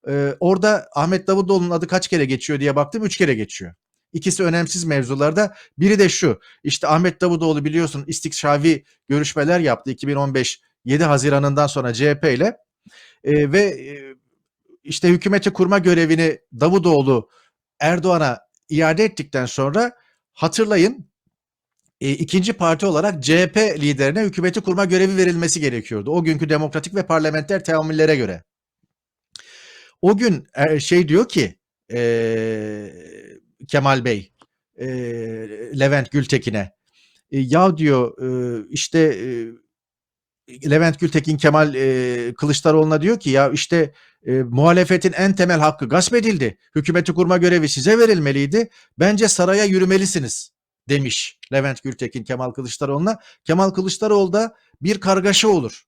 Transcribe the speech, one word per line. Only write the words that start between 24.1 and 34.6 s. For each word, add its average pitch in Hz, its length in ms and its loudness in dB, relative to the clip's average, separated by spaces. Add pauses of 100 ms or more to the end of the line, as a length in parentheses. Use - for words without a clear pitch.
hükümeti 180 380 -2
kurma 190 240 -2
görevi 185 320 2
verilmesi 170 440 0
gerekiyordu. 117 500 -4
O 170 140 0
günkü 156 240 -2
demokratik 156 460 -2
ve 196 120 -4
parlamenter 156 580 -2
teamüllere 156 520 2
göre. 95 280 -6 (1600)
O 196 140 4
gün, 196 380 0
e, 151 260 0
şey 175 280 2
diyor 202 200 2
ki, 113 300 -4 (340)
e, 113 1000 -4 (760)
Kemal 135 360 0
Bey, 104 280 -4 (440)